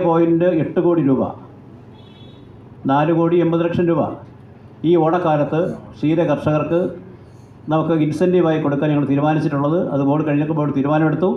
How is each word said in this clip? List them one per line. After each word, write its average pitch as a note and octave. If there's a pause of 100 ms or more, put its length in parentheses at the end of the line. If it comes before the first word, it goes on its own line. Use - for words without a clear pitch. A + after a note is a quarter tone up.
പോയിന്റ് E3+ (140)
എട്ട് -
കോടി E3+
രൂപ, A#2+ (1700)
നാല് D#3
കോടി E3+
എൺപത് E3
ലക്ഷം E3+
രൂപ D#3 (880)
ഈ - (140)
ഓണക്കാലത്ത് D#3+ (340)
ക്ഷീര D#3+ (100)
കർഷകർക്ക് D3+ (920)
നമുക്ക് D#3 (100)
ഇൻസെന്റീവായി D#3+
കൊടുക്കാൻ D3
ഞങ്ങൾ C#3+
തീരുമാനിച്ചിട്ടുള്ളത്. D3+ (140)
അത് C#3
ബോർഡ് D3+
കഴിഞ്ഞപ്പോൾ D3+
ബോർഡ് C#3+
തീരുമാനമെടുത്തു, D#3